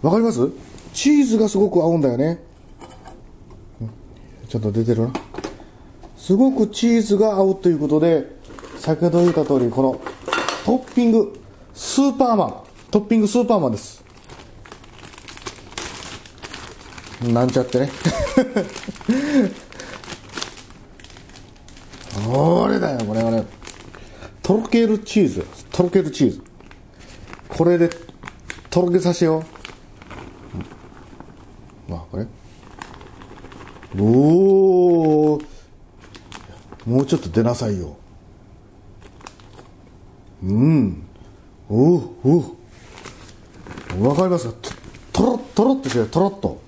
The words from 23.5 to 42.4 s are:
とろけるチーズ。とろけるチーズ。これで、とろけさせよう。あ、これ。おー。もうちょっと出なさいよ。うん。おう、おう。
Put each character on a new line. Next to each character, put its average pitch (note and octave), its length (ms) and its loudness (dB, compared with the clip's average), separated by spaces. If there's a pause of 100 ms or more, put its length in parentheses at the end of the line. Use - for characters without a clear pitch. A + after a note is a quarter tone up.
と G3 160 0
ろ A3+ 60 -2
け A#3 240 2
る G#3+ 120 2
チ G#3+ 220 0
ー F3 60 4
ズ。 - 180 -4 (260)
と F3+ 120 2
ろ F3 60 2
け F#3+ 120 4
る D3+ 80 -2
チ - 160 0
ー G#2+ 60 4
ズ。 - 100 -12 (1080)
こ - 140 -2
れ F3 140 4
で、 E3+ 120 4 (800)
と - 120 2
ろ F3 100 0
け F3 80 4
さ F3 140 0
せ E3+ 120 2
よ D#3+ 180 0 (2500)
う。 G2 40 -8
あ、 E2 180 -12
こ F2 60 -10
れ。 A2 100 -8 (1700)
お E3 1400 4
ー。 D3+ 80 -10 (1400)
も B2 160 2
う C#3 40 0
ち E3 100 0
ょ - 20 0
っ - 20 0
と F2 100 -10
出 G#2+ 140 2
な A#2+ 120 2
さ A2+ 140 -4
い G2 100 -4
よ。 D#2 180 -12 (2500)
う F#2+ 100 -2
ん。 A2+ 500 2 (640)
お C#3 300 4
う、 A#2 120 -6 (140)
お D#3 160 4
う。 - 160 -8 (1500)